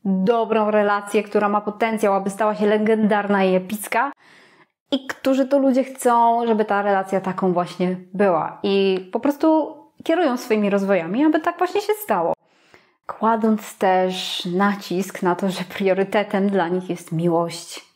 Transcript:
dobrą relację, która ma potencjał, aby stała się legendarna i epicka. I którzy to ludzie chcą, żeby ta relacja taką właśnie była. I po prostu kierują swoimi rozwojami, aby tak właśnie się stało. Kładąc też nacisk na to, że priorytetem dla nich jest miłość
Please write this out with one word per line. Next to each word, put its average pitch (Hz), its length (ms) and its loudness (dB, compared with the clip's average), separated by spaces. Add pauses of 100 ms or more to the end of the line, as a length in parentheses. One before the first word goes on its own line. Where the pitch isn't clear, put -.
dobrą 214 640 0
relację, 202 520 0
która 208 260 0
ma 208 120 0
potencjał, 214 540 -2
aby 196 160 -2
stała 214 240 -2
się 208 120 0
legendarna 208 760 2
i 185 100 2
epicka. 214 580 -2 (760)
I 269 160 -2
którzy 269 400 0
to 277 120 2
ludzie 262 260 2
chcą, 233 640 2
żeby 220 180 2
ta 202 180 0
relacja 190 380 0
taką 185 320 -2
właśnie 180 440 -2 (180)
była. 185 480 2
I 196 500 0
po 233 80 -4
prostu 311 560 2 (280)
kierują 330 320 2
swoimi 214 340 0
rozwojami, 196 540 0
aby 320 160 4
tak 339 180 -4
właśnie 370 220 0
się 427 120 -4 (120)
stało. 170 280 0 (760)
Kładąc 220 720 0
też 185 680 0
nacisk 196 760 -2
na 180 120 0
to, 190 160 -2
że 180 140 -6
priorytetem 196 880 0
dla 180 180 0
nich 185 220 -4
jest - 220 -8
miłość 165 720 -2 (120)